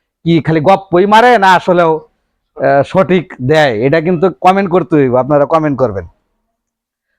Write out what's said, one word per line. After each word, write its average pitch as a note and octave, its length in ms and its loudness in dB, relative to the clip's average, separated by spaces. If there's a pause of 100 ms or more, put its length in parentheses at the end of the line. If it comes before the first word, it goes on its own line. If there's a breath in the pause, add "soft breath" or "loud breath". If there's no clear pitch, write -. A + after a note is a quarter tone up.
(240)
কি E3 180 0
খালি D#3+ 180 -2
গপ্পই F3+ 460 0
মারে A3+ 320 4
না F#3+ 160 2
আসলেও, F3 420 0
আহ, - 880 -4
সঠিক F3+ 580 -2
দেয়। C#3+ 320 0 (120)
এটা D#3 160 0
কিন্তু F3+ 280 -2 (120)
কমেন্ট F#3+ 300 0
করতে E3+ 240 -2
হইব, C3 200 2
আপনারা C#3 300 0
কমেন্ট D3+ 340 -2
করবেন। G2 260 -4 (1120)